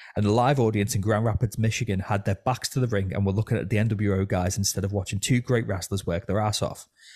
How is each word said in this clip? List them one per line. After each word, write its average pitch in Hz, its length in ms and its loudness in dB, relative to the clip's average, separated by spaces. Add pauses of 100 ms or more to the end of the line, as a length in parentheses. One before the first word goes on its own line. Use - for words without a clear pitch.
(140)
and 104 100 2
the 101 60 4
live 123 300 4
audience 107 340 2
in 101 60 0
Grand 107 240 2
Rapids, 110 340 0
Michigan 110 420 0
had 101 260 -2
their 98 100 0
backs - 320 -2
to 135 120 -2
the 123 60 2
ring 98 260 0
and 98 140 0
were 98 60 2
looking 107 260 0
at 92 120 -4
the 107 80 2
N 113 100 2
W 101 260 0
O 95 100 2
guys 92 320 0
instead 98 280 -2
of 98 80 -2
watching 98 260 -2
two 123 220 2
great 117 260 0
wrestlers 98 400 -4
work 85 200 -2
their 98 120 0
ass 107 240 0
off. - 240 -6 (300)